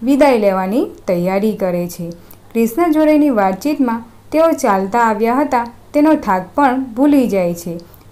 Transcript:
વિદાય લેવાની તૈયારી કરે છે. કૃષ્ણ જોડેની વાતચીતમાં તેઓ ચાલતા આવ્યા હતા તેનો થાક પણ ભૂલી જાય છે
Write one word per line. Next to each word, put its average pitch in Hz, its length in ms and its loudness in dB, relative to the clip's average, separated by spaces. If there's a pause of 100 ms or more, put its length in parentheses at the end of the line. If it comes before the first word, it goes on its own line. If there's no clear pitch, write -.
વિદાય 269 360 2
લેવાની 196 480 0 (220)
તૈયારી 190 440 0
કરે 175 360 -4
છે. 170 220 -12 (440)
કૃષ્ણ 233 380 0
જોડેની 302 380 4
વાતચીતમાં 233 720 -2 (300)
તેઓ 320 200 2
ચાલતા 202 460 -2
આવ્યા 226 360 0
હતા 269 320 -2 (280)
તેનો 214 200 4
થાક 185 400 -2
પણ 269 300 0
ભૂલી 262 440 2
જાય 180 260 -2
છે 170 260 -12 (320)